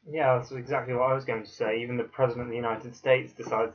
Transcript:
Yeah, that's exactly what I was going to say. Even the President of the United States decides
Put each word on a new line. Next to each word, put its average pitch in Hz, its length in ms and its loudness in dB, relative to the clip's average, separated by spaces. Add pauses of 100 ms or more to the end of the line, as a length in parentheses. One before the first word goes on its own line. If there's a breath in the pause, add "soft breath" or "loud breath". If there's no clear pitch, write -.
Yeah, 143 280 4
that's 123 140 -6
exactly 127 440 -4
what 127 160 4
I - 20 2
was 131 120 -2
going 113 180 -4
to 104 80 -16
say. 113 320 0
Even 123 140 -4
the 117 80 0
President 123 420 0
of - 20 -8
the 117 60 -6
United 120 400 -4
States 131 380 2
decides 113 420 -2